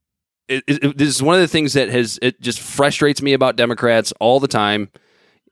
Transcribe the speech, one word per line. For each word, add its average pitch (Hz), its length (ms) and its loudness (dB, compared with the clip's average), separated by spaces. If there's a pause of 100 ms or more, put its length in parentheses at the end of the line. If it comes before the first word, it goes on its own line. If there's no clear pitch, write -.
(480)
it, 131 180 -4
it, 143 180 -2
it, 139 140 -2
this 147 100 2
is 127 140 -4
one 156 140 4
of 190 40 4
the 170 80 2
things 151 260 -2
that 131 140 2
has, 120 340 -2
it 123 180 -2
just 120 200 -6
frustrates 143 640 0
me 139 100 0
about 131 240 2
Democrats 117 640 0
all 123 200 4
the 135 80 -2
time. 104 420 -2 (600)